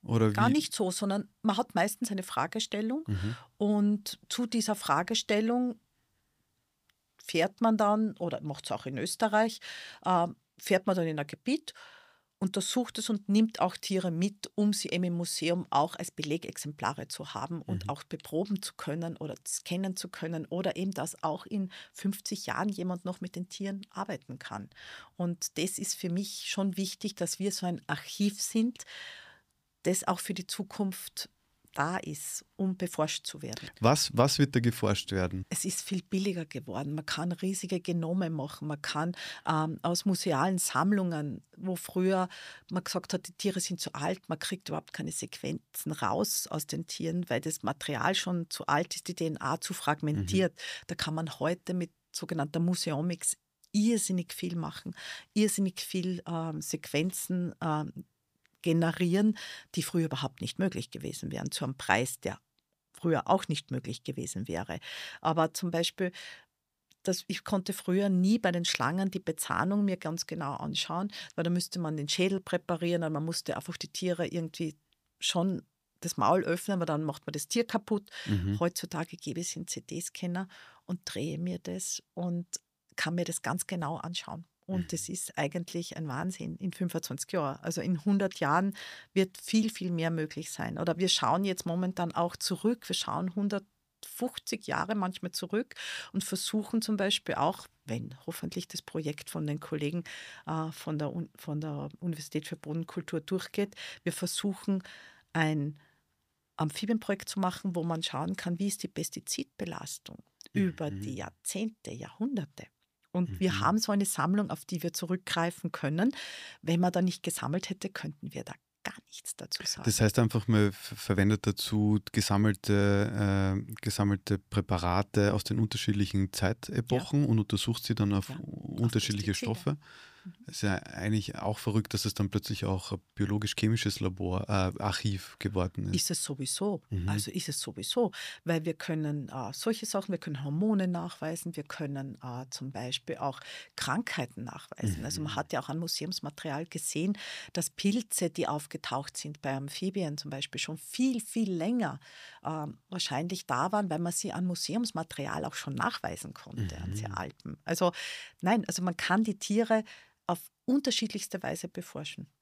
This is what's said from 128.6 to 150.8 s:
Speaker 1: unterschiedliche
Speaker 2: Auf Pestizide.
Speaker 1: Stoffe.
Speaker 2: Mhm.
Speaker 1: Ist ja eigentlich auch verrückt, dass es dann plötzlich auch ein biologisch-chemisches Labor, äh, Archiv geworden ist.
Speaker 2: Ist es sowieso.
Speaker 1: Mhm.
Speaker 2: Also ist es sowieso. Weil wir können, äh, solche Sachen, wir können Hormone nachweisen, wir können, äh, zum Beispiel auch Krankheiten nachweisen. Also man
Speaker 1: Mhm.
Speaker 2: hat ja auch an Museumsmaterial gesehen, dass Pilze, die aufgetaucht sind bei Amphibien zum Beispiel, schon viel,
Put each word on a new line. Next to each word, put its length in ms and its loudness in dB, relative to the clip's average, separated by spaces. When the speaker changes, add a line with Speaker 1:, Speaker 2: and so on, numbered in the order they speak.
Speaker 1:
unterschiedliche 500 2
Speaker 2:
Auf 80 0
Pestizide. 220 0
Speaker 1:
Stoffe. 160 0
Speaker 2:
Mhm. 80 -14
Speaker 1:
Ist 140 -8
ja 220 2
eigentlich 540 0
auch 200 -2
verrückt, 360 2
dass 100 2
es 100 0
dann 160 2
plötzlich 360 -2
auch 260 0
ein 80 -4
biologisch-chemisches 840 2
Labor, 480 0
äh, 340 2
Archiv 560 -2
geworden 460 0
ist. 100 0
Speaker 2:
Ist 160 0
es 120 -2
sowieso. 640 -2
Speaker 1:
Mhm. 180 0
Speaker 2:
Also 240 0
ist 160 -2
es 140 -4
sowieso. 500 0
Weil 220 2
wir 80 0
können, 560 -2
äh, 240 -6
solche 320 -2
Sachen, 260 -2
wir 60 0
können 260 -4
Hormone 460 4
nachweisen, 640 -4
wir 80 -6
können, 580 -6
äh, 280 -8
zum 240 -6
Beispiel 460 -4
auch 200 -2
Krankheiten 640 -2
nachweisen. 640 -4
Also 160 -2
man 100 -4
Speaker 1:
Mhm. 60 -4
Speaker 2:
hat 160 -2
ja 80 0
auch 80 -8
an 100 0
Museumsmaterial 880 -4
gesehen, 520 -2
dass 160 0
Pilze, 600 0
die 200 0
aufgetaucht 640 -4
sind 260 -8
bei 140 -2
Amphibien 640 -2
zum 120 -8
Beispiel, 300 -6
schon 180 -4
viel, 440 0